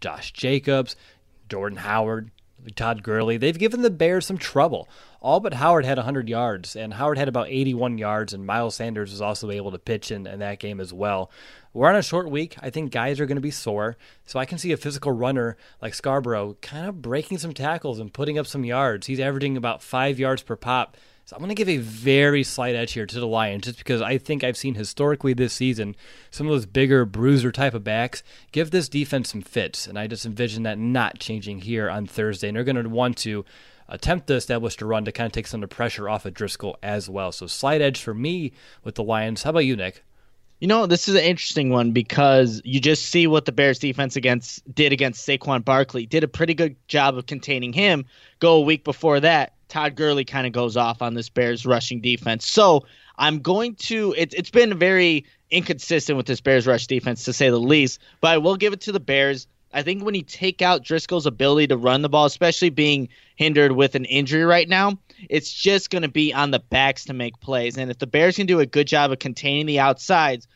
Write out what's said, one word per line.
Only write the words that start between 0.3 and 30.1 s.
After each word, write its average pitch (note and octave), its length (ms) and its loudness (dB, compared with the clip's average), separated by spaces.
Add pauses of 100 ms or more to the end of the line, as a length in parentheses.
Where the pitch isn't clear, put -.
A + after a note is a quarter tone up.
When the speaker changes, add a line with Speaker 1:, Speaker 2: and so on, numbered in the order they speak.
Speaker 1:
Jacobs, C3+ 640 0 (540)
Jordan G2+ 300 -6
Howard, A2 520 -2 (460)
Todd A2+ 260 -4
Gurley, A2+ 340 -2
they've D#3 220 -2
given A3+ 240 -2
the A#3 80 4
Bears E3+ 340 0
some F#3+ 140 -8
trouble. C#3 500 0 (320)
All D#3 200 2
but G3 140 -4
Howard D3+ 300 4
had C3 140 0
a A#2+ 60 -4
hundred C3 240 -4
yards, A2+ 480 -4
and A2 180 -10
Howard C#3 240 0
had C#3 80 0
about B2 220 -2
eighty-one B2 500 -2
yards, G#2+ 340 -4
and G2 140 -12
Miles A2+ 300 -2
Sanders G#2+ 340 -6
was G2 100 -12
also G#2 300 -4
able G2+ 220 -8
to F2+ 80 -10
pitch A2+ 320 -6
in, G2 160 -10
in G2 100 -14
that G2+ 220 -8
game G#2 180 -10
as F#2 140 -12
well. F#2+ 360 -4 (440)
We're B2+ 160 2
on G3 80 4
a F#3+ 60 2
short E3+ 280 -4
week. D3 300 -6
I C3+ 100 -10
think D3+ 220 -8
guys C3 260 -4
are D3 80 -2
gonna C#3 140 -4
be D3 100 -6
sore, A2 460 -6 (280)
so - 140 -8
I C3 60 -2
can E3+ 140 -12
see F3 120 -4
a D3+ 60 0
physical C#3+ 340 -6
runner A#2+ 460 -2 (260)
like A2 100 -10
Scarborough A#2+ 680 -4
kind D#3 260 -12
of F#3 160 -12
breaking D3 360 -6
some D#3 140 -10
tackles C#3 460 -4
and G#2+ 140 -12
putting D3 260 -4
up D3 80 -4
some C#3 180 -6
yards. A#2+ 440 -2
He's C3 100 -4
averaging C3+ 380 -2
about A#2 260 -4
five C3 380 -2
yards C3 220 -2
per A2+ 120 -8
pop A#2+ 420 -4 (340)
so - 60 -18
I'm C#3 60 -14
gonna G3+ 120 -6
give G3+ 140 -2
a E3 80 0
very C3+ 640 2
slight B2 320 -4
edge A#2 160 -4
here A2 160 -6
to A#2+ 140 -8
the A#2+ 40 -4
Lions A2 380 0
just A#2+ 160 -10
because A#2 240 -2
I B2+ 160 -2
think C#3+ 240 -4
I've B2+ 140 -2
seen C3+ 180 -6
historically C#3 580 -2
this B2 200 0
season A2 420 -4 (380)
some D3 160 -6
of D3+ 40 2
those A#2+ 140 0
bigger C3 380 4
bruiser A#2+ 480 2
type C3 200 -2
of G#2+ 120 -8
backs A2+ 400 -4 (260)
give D#3 220 -2
this F3 160 0
defense C#3+ 420 -2
some G#2 100 -10
fits, - 460 -6
and G2 100 -12
I G#2+ 120 -6
just A#2 180 -10